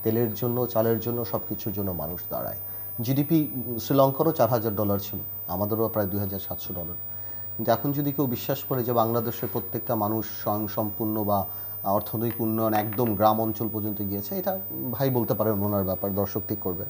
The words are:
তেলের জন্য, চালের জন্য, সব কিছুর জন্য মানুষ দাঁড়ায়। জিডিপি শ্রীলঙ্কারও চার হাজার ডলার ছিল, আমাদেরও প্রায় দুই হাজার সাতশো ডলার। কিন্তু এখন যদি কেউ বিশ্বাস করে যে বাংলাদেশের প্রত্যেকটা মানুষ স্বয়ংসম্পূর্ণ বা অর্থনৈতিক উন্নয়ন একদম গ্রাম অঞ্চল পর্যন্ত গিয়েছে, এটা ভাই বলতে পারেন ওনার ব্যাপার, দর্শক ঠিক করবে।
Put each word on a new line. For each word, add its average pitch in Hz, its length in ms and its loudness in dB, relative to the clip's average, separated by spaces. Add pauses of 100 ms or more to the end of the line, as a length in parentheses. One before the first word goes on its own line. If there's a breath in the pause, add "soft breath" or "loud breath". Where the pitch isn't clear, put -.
তেলের 113 300 2
জন্য, 120 320 0
চালের 113 340 4
জন্য, 120 260 -2
সব 113 140 -2 (100)
কিছুর 104 240 -4
জন্য 98 180 0
মানুষ 82 380 -4
দাঁড়ায়। 60 280 -6 (440 loud breath)
জিডিপি 143 460 4 (320)
শ্রীলঙ্কারও 139 520 6
চার 113 180 4
হাজার 113 260 2
ডলার 101 240 2
ছিল, 98 200 -8 (280)
আমাদেরও 104 400 0
প্রায় 104 200 0
দুই 98 120 -2
হাজার 98 200 -4
সাতশো - 340 -8
ডলার। 90 220 -10 (640 loud breath)
কিন্তু 113 140 2
এখন 143 200 2
যদি 143 200 0
কেউ 143 160 2
বিশ্বাস 123 360 -2
করে 127 200 0
যে 120 100 0
বাংলাদেশের 117 580 2
প্রত্যেকটা 117 440 -2
মানুষ 110 300 2 (160)
স্বয়ংসম্পূর্ণ 107 840 -2
বা 101 240 2 (360 loud breath)
অর্থনৈতিক 113 580 0
উন্নয়ন 110 320 2
একদম 107 420 2
গ্রাম 107 260 6
অঞ্চল 110 320 0
পর্যন্ত 107 280 -4
গিয়েছে, 101 340 -4
এটা 190 240 -2 (320)
ভাই 135 180 0
বলতে 123 240 2
পারেন 107 300 2
ওনার 104 200 2
ব্যাপার, 95 320 -2
দর্শক 101 320 0
ঠিক 104 120 -4
করবে। 90 300 -4